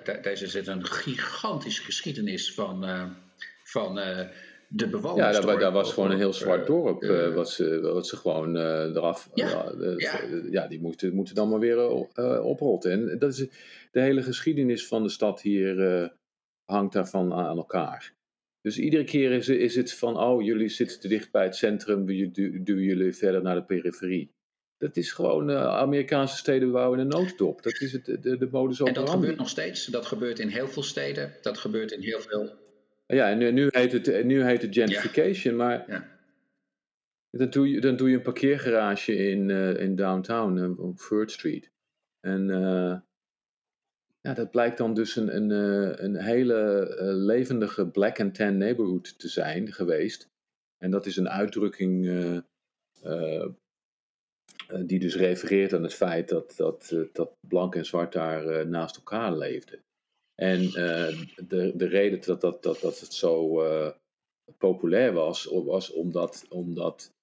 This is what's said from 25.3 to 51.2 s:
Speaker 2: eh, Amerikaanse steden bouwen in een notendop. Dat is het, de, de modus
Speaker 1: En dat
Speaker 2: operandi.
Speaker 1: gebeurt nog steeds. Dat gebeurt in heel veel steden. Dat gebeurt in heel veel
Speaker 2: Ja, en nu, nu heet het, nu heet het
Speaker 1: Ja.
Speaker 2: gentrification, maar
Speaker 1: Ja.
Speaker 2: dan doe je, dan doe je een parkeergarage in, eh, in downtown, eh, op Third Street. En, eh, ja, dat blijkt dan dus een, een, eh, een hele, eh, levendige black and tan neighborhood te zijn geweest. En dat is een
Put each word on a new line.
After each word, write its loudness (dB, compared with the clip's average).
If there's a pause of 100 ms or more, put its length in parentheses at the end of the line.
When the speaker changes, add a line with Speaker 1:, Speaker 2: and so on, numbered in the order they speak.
Speaker 2:
eh, 0
Amerikaanse 2
steden 2
bouwen 2
in 0
een 0
notendop. 0
Dat -4
is -4
het, -6
de, -2
de 0
modus 0
Speaker 1:
En 2
dat 2
Speaker 2:
operandi. 2
Speaker 1:
gebeurt 2
nog -4
steeds. -6
Dat -4
gebeurt -4
in -2
heel -2
veel -6
steden. -6
Dat -4
gebeurt -4
in -8
heel -6
veel -6 (500)
Speaker 2:
Ja, 4
en 2
nu, 4
nu 6
heet 4
het, 2
nu 4
heet 4
het -4
Speaker 1:
Ja. 6
Speaker 2:
gentrification, 2
maar 0
Speaker 1:
Ja. -10 (1200)
Speaker 2:
dan 0
doe 4
je, 0
dan 4
doe 4
je 6
een 2
parkeergarage 2
in, 2
eh, 2
in 0
downtown, 0
eh, -2
op -6
Third -2
Street. -6 (480)
En, -2
eh, 0 (1200)
ja, -6
dat -4
blijkt 2
dan 0
dus 0
een, 0
een, 2
eh, 2
een -2
hele, 2 (140)
eh, -2
levendige 0
black 2
and 0
tan 2
neighborhood 0
te -12
zijn -4
geweest. -2 (480)
En -4
dat 0
is -6
een 0